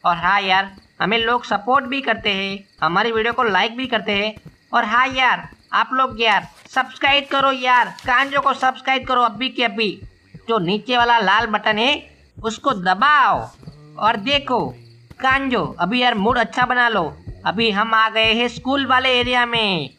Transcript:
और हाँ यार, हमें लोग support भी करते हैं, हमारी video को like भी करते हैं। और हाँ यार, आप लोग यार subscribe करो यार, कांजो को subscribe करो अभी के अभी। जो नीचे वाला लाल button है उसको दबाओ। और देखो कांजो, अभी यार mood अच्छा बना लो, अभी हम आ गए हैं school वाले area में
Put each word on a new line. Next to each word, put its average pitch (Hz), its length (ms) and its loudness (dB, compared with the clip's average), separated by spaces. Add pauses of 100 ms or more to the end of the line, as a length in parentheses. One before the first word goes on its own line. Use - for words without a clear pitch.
और 175 120 2
हाँ 185 240 2
यार, 196 360 0 (260)
हमें 208 160 0
लोग 233 260 0
support 247 400 0
भी 269 160 -6
करते 208 320 -2
हैं, 196 320 -6 (180)
हमारी 196 300 0
video 226 200 -2
को 247 100 -2
like 220 340 0
भी 262 100 -6
करते 220 260 -4
हैं। 208 220 -2 (380)
और 226 120 2
हाँ 233 240 2
यार, 240 400 0 (240)
आप 220 200 0
लोग 247 280 0
यार 196 280 2 (260)
subscribe 277 560 0
करो 277 220 2
यार, 247 420 2 (120)
कांजो 269 340 2
को 277 140 0
subscribe 262 520 -2
करो 247 160 2
अभी 233 260 -2
के 247 160 -2
अभी। 208 360 -4 (480)
जो 226 100 2
नीचे 208 380 -2
वाला 240 220 4
लाल 214 280 2
button 214 320 0
है 269 320 -2 (320)
उसको 226 300 -4
दबाओ। 190 760 2 (500)
और 226 180 0
देखो 240 500 -2 (540)
कांजो, 262 600 -2
अभी 226 220 0
यार 247 120 2
mood 220 240 0
अच्छा 240 280 0
बना 247 220 2
लो, 185 280 -2 (300)
अभी 208 240 0
हम 220 240 0
आ 220 140 4
गए 220 260 2
हैं 240 140 0
school 262 380 -2
वाले 262 220 2 (120)
area 247 260 2
में 196 520 -2